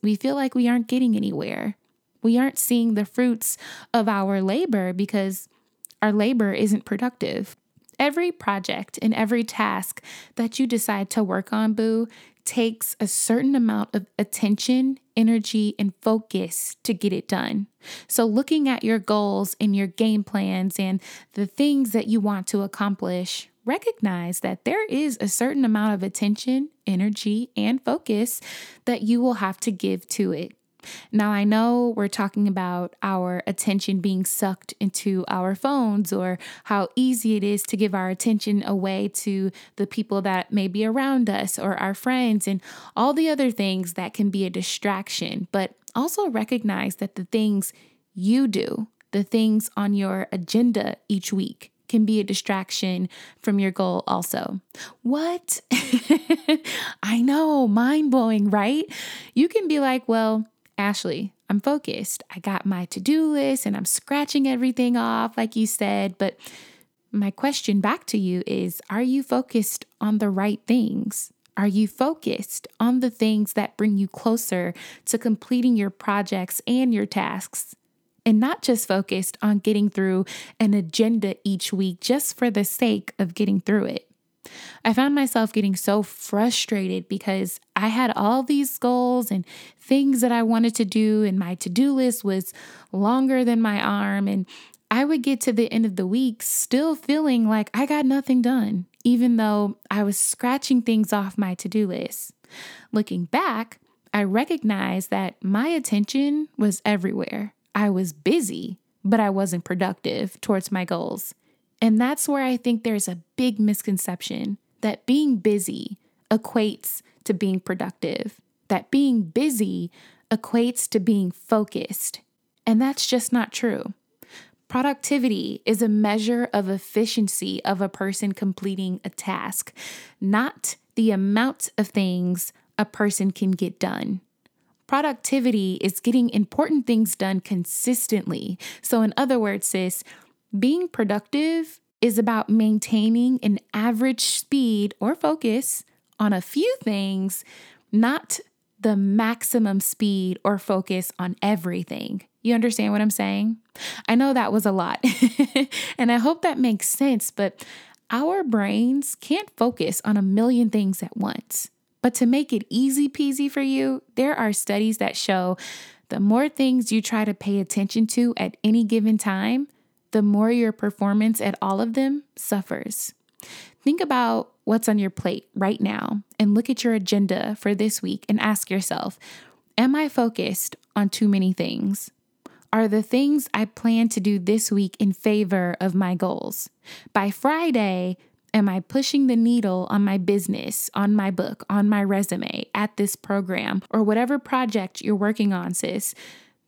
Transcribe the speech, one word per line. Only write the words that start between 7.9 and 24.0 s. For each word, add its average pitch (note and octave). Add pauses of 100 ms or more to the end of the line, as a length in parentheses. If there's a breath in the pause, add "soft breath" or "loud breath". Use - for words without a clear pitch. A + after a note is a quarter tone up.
Every E4
project G3
and A3
every A3+
task G3+ (340 loud breath)
that A3+
you C4+
decide G#3+
to A3+
work F#3
on, A3
boo, A3 (360 loud breath)
takes A3+
a G#3+
certain B3
amount G#3+
of G3 (120)
attention, B3+ (180)
energy, A3
and G3+
focus G#3+
to A3+
get F#3
it -
done. G3+ (420 loud breath)
So -
looking C4+
at B3+
your A3
goals G3+
and G#3
your G3
game G#3+
plans F#3+
and F#3+ (340 loud breath)
the G3+
things C#4
that A3+
you A3
want G3+
to G3+
accomplish, F#3+ (160)
recognize G3